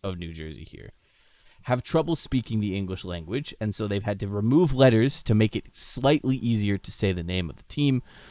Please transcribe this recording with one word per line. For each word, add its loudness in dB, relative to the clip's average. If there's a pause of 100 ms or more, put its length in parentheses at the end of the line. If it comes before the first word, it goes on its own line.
of -6
New -10
Jersey -12
here, -18 (720)
have -2
trouble 0
speaking -2
the -2
English -6
language, -8
and -4
so -4
they've -2
had -2
to -4
remove 2
letters 6
to 4
make 4
it -6
slightly 0
easier 0
to -12
say 0
the -4
name -2
of -12
the -20
team, 0 (300)